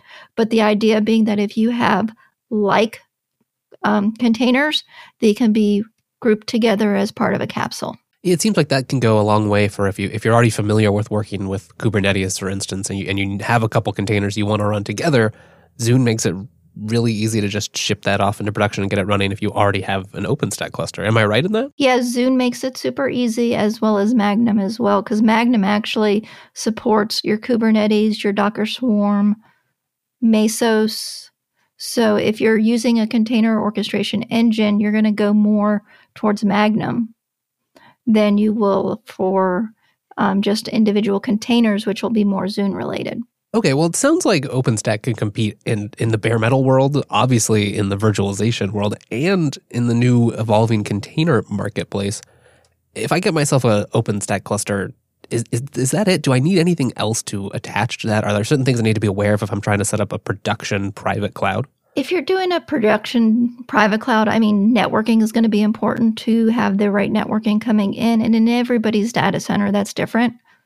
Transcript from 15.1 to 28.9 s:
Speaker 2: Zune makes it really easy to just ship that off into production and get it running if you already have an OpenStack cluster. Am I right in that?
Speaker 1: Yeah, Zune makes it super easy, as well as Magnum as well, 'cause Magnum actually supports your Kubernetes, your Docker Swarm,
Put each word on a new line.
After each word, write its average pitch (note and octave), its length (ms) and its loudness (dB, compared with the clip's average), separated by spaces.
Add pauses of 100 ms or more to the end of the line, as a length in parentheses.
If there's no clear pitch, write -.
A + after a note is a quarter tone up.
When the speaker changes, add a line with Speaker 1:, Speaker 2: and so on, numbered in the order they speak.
Speaker 2:
Zune A#2+ 240 2
makes A2+ 220 0
it F2+ 100 -2 (460)
really A#2 300 0
easy A2 300 -2
to G#2 60 -2
just G2+ 280 -6
ship - 280 -4
that G2 180 0
off G2+ 180 0
into G#2 120 -4
production G#2 320 -2
and G2 80 -4
get G2+ 80 0
it F#2+ 80 -2
running G2 240 0
if G2+ 100 -8
you G#2 80 -2
already G2+ 320 0
have F#2+ 320 -6
an G2 120 -6
OpenStack - 480 -4
cluster. E2+ 300 -8
Am A2 140 2
I A2 80 4
right G#2+ 180 2
in F#3+ 100 -4
that? C4 240 -4
Speaker 1:
Yeah, B3+ 200 2
Zune B3 380 0
makes B3 280 -2
it C4 140 -8
super C4 320 -4
easy, A#3+ 460 -2
as G#3+ 260 -2
well G#3+ 160 2
as G#3 160 0
Magnum G#3 460 2
as G3 200 -4
well, G3+ 220 2
'cause G#3+ 220 0
Magnum A3+ 400 2
actually G#3+ 640 0 (260)
supports A3 720 -2
your G#3+ 160 -2
Kubernetes, A3 840 2
your G3+ 80 0
Docker G#3 360 -2
Swarm, G#3 680 0 (880)